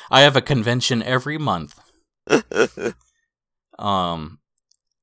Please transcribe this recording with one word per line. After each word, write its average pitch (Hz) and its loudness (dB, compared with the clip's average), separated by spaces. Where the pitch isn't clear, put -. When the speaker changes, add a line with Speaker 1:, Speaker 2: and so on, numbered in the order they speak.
Speaker 1:
have 139 6
a 127 2
convention 120 0
every 131 -2
month. 92 -4
Speaker 2:
<laughs> - -2
Speaker 1:
Um, 87 -4